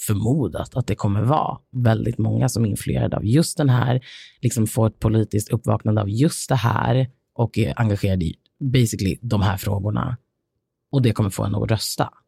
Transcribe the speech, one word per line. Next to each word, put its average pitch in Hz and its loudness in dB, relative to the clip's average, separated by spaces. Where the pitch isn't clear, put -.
förmodat 110 -2
att 127 -2
det 101 -2
kommer 104 0
vara 143 0
väldigt 113 0
många 113 0
som 117 0
är 107 0
influerade - -2
av - -4
just 143 2
den 147 2
här, 127 2
liksom 110 0
får 110 0
ett 107 -4
politiskt 107 0
uppvaknande 110 0
av 101 -2
just 131 0
det - 2
här 123 0
och 113 -2
är - -2
engagerad 101 0
i 80 -2
basically 120 0
de 110 0
här 95 2
frågorna. 101 -2
Och 139 2
det 117 2
kommer 104 0
få - -4
en 104 -2
att 113 -2
rösta. - -2